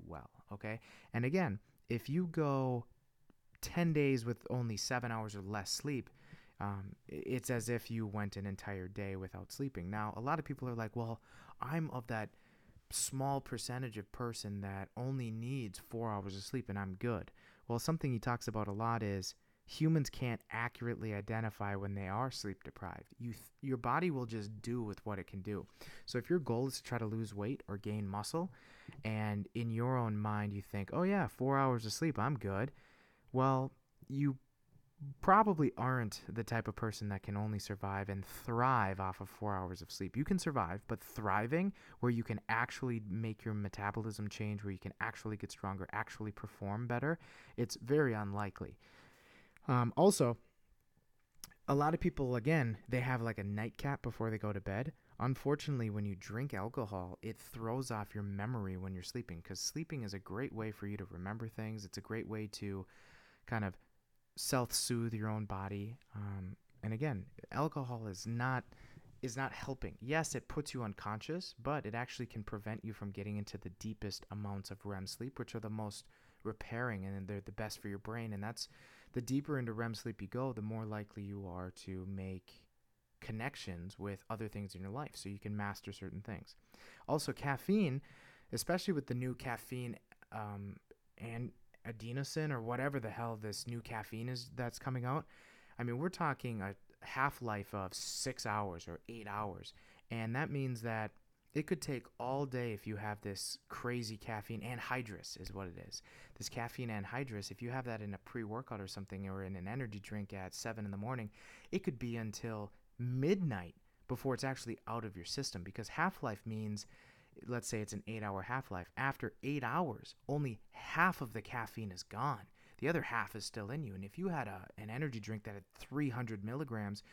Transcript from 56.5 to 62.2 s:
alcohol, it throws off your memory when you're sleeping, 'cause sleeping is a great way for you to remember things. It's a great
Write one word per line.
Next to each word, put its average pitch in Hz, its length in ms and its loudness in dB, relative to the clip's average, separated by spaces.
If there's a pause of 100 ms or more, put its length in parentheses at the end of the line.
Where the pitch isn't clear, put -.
alcohol, 101 680 -2
it 110 180 -6
throws 120 520 -2
off 104 240 -2
your 104 100 0
memory 101 520 0
when 95 180 -4
you're 90 80 -6
sleeping, 92 400 -6
'cause - 180 -8
sleeping 151 420 -2
is 98 120 -4
a 98 40 -4
great 101 340 -4
way 110 180 -2
for 101 160 -6
you 101 100 -2
to 101 100 -4
remember 101 420 -4
things. 110 360 -4
It's 95 140 -8
a 98 40 -8
great 110 260 -2